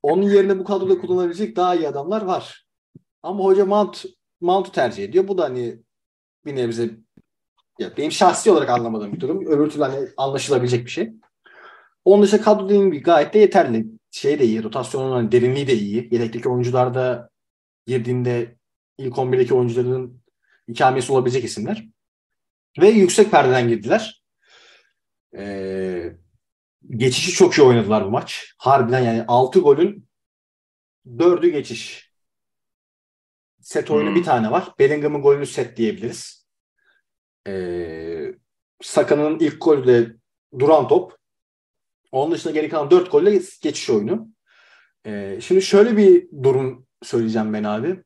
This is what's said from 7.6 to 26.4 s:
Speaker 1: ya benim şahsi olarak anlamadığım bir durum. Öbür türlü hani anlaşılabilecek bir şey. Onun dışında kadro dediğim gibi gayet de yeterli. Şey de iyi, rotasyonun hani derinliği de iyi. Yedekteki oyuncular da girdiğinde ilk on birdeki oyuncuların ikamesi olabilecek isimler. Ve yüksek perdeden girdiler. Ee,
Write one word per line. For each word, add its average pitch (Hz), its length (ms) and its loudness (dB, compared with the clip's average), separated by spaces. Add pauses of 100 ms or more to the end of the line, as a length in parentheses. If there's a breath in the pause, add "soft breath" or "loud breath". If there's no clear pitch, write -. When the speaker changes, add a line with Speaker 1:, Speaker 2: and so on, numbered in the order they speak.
Speaker 1:
ya - 180 -10
benim - 160 -4
şahsi - 380 2
olarak 139 200 2
anlamadığım 110 420 -4
bir - 80 -10
durum. 165 260 -6
Öbür 151 240 0
türlü 147 120 -4
hani 135 340 -4
anlaşılabilecek 127 680 -2
bir - 60 -16
şey. 214 220 -8 (920 soft breath)
Onun 202 180 6
dışında 208 200 4
kadro 202 260 2
dediğim 196 240 4
gibi 139 100 -8
gayet 165 320 2
de 208 40 6
yeterli. 151 480 4 (240)
Şey 147 280 -4
de 135 60 2
iyi, 110 200 0
rotasyonun 131 480 -6
hani 120 200 -2
derinliği 127 340 2
de 135 80 2
iyi. 104 360 -4
Yedekteki 117 380 -4
oyuncular 123 460 0
da 127 360 -4 (560)
girdiğinde 123 680 -4 (420)
ilk 131 200 -8
on 127 140 -2
birdeki 127 220 0
oyuncuların 123 680 -2 (460)
ikamesi 131 440 -2
olabilecek 127 320 0
isimler. 107 440 -8 (920)
Ve 185 80 8
yüksek 202 420 4
perdeden 127 380 4
girdiler. 117 560 -2 (1120 soft breath)
Ee, 95 760 -8 (800)